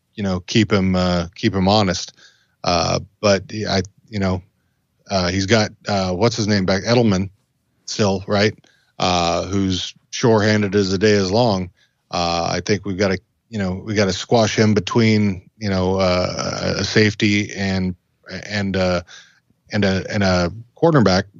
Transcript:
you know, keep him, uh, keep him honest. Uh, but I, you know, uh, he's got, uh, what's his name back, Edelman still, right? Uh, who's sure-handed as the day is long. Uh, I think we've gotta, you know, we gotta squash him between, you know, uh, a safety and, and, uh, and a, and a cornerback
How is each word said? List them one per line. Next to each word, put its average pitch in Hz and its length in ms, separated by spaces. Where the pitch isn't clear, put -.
you 110 100
know, 92 180
keep 104 300
him, 95 240
uh, 90 380
keep 110 220
him 95 120
honest. 98 460
Uh, 87 360
but 98 220
I, 95 140
you 107 120
know, 92 240
uh, 90 200
he's 95 180
got, 110 240
uh, 95 260
what's 110 220
his 107 120
name 101 180
back, 95 180
Edelman 107 480
still, 98 420
right? 104 260
Uh, 87 480
who's 95 480
sure-handed 107 640
as 98 160
the 98 80
day 107 140
is 98 180
long. 101 400
Uh, 85 400
I 90 100
think 95 240
we've 98 120
gotta, 95 200
you 113 80
know, 95 260
we 107 120
gotta 98 180
squash 110 420
him 107 200
between, 107 840
you 110 120
know, 95 280
uh, 92 800
a 98 60
safety 104 720
and, 95 420
and, 98 300
uh, 90 240
and 107 120
a, 95 300
and 104 100
a 90 300
cornerback 110 460